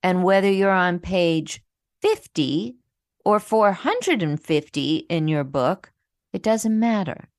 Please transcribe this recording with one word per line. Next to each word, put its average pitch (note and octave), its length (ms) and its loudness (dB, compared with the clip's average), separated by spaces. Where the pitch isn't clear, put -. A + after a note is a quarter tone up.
And F3+ 200 2
whether G3 280 4
you're G3 180 2
on F3+ 300 2
page E3+ 640 -2
fifty G#3 720 -2
or G#3 160 2
four G#3 320 2
hundred E4+ 500 -2
and D3+ 180 -4
fifty D3+ 680 -2
in D#3+ 180 -2
your D3+ 160 0
book, C3+ 480 -2
it F#3+ 100 -8
doesn't A3 380 0
matter. G#3+ 480 -2